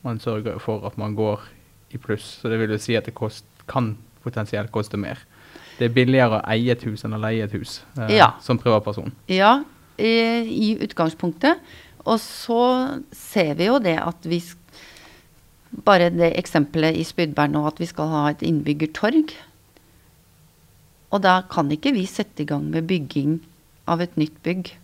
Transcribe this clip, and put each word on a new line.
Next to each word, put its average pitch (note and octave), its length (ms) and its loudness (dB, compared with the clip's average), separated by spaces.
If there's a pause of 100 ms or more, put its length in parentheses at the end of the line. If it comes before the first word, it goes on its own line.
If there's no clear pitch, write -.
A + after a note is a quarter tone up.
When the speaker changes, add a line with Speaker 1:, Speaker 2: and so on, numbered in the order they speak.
Speaker 1:
Man A2+ 160 -6
sørger A2 400 -4
for G#2+ 260 -6
at G#2 120 -8
man G#2+ 180 -6
går G#2+ 240 0 (540)
i B2 40 -12
pluss, - 440 -8
så A#2 80 -4
det A2+ 100 0
vil A2 120 0
jo G#2 60 0
si A2+ 180 -2
at G#2+ 100 0
det - 100 -10
kost-, - 300 -8 (220)
kan A2+ 280 -2 (300)
potensielt A2 460 -6
koste G#2 260 -4
mer. F#2+ 200 -6 (600)
Det A#2+ 80 0
er A#2 80 0
billigere B2 480 4
å - 80 -8
eie A#2 220 2
et A#2+ 100 0
hus G#2+ 240 -6
enn A2+ 80 -4
å G#2+ 80 -6
leie A2 220 -2
et G2+ 80 -6
hus, - 300 -10 (180)
eh, A#2 180 2
Speaker 2:
Ja. E3+ 240 8
Speaker 1:
som B2 160 0
privatperson. G#2+ 540 0 (160)
Speaker 2:
Ja, G#3 360 4 (340)
i, A3+ 760 0
i - 80 -2
utgangspunktet. F3+ 760 0 (460)
Og A3 140 2
så B3+ 840 0 (100)
ser D#3+ 420 -2
vi E3 100 0
jo B3 140 4
det E3+ 220 0
at - 220 -6
vi E3+ 160 -2
s-, - 160 -12 (1160)
bare F#3 380 4
det E3+ 260 2
eksempelet D#3+ 640 0
i D#3+ 60 -2
Spydberg D3 480 0
nå, D3+ 160 0
at D#3 100 -4
vi E3+ 80 -4
skal D#3 240 -6
ha D3 200 0
et D3+ 120 -4
innbyggertorg. D#3+ 880 0 (1800)
Og G3+ 100 0
da F#3 200 6
kan D#3 300 -2
ikke C4+ 220 0
vi F#3 120 0
sette - 360 -8
i D3 40 -2
gang D3 240 -4
med E3 180 -2
bygging D3+ 520 0 (480)
av E3+ 140 0
et F3 160 -6
nytt D3+ 260 -2
bygg. F3+ 300 -4 (100)